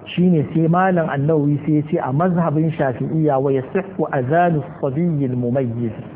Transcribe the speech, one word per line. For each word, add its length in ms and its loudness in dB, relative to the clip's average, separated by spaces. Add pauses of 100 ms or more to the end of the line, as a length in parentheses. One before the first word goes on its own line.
Shi 180 -2
ne 300 4
sai 160 2
Malam 400 2
Annawi 560 0
sai 120 2
ya 140 2
ce 80 0
a 140 -4
mazhabin 600 2
Shafi'iyya 680 0
wa 120 0
yasihhu 600 -2
adhanu 480 2 (200)
sabiyyil 560 0
mumayyiz. 560 -2 (240)